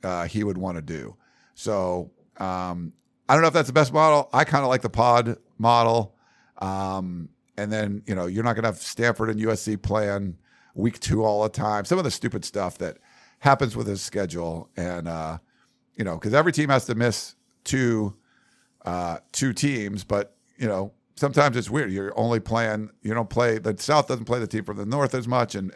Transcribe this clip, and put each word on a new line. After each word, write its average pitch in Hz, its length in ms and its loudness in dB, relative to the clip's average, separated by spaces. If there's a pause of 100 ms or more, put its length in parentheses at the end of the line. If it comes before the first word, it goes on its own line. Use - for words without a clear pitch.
uh, 87 240 -2
he 104 160 -2
would 98 140 -2
wanna 90 240 -6
do. 71 360 -10 (380)
So, 92 560 -2 (260)
um, 90 560 -6 (360)
I 131 40 8
don't 156 100 8
know 160 40 6
if 147 60 4
that's 151 140 4
the 127 60 -6
best 143 200 4
model. 151 400 6
I 131 100 6
kinda 139 240 2
like 127 140 2
the 107 80 -4
pod 120 480 4 (200)
model. 117 600 4 (400)
Um, 95 720 -4 (260)
and 104 160 -4
then, 104 340 -2
you 107 80 -4
know, 92 120 -2
you're 98 180 -2
not 117 140 0
gonna 113 100 0
have 98 100 -2
Stanford 113 520 0
and 107 100 -2
U 110 120 2
S 107 100 -2
C 107 160 -4
playing 101 580 -2 (400)
week 110 240 -2
two 110 240 0
all 107 200 2
the 110 60 2
time. 104 360 -2
Some 180 120 0
of 185 60 0
the 131 80 -2
stupid 104 320 -6
stuff 92 360 -6
that 87 180 -6 (420)
happens 135 360 4
with 117 120 -4
his 98 140 -4
schedule. 85 720 -6
And, 87 320 -6
uh, 80 300 -4 (580)
you 110 80 -6
know, 85 140 -4
'cause 107 160 -2
every 156 180 4
team 143 180 0
has 135 160 2
to 120 100 -4
miss 117 400 0 (280)
two, 117 520 0 (680)
uh, 87 360 -4 (120)
two 131 220 -2
teams, 107 500 -2
but, 101 320 -2 (220)
you 123 100 -2
know, 98 240 -2 (240)
sometimes 143 400 2
it's 113 140 -2
weird. 120 220 -2
You're 98 280 -4
only 113 200 2
playing, 107 500 -2 (120)
you 107 120 -4
don't 113 160 -4
play, 117 300 2
the 107 180 -2
South 147 300 2
doesn't 117 180 -4
play 120 140 0
the 110 80 -2
team 107 160 -4
from 104 140 -8
the 101 80 -6
North 135 300 0
as 120 120 -4
much 120 280 0
and, 95 200 -6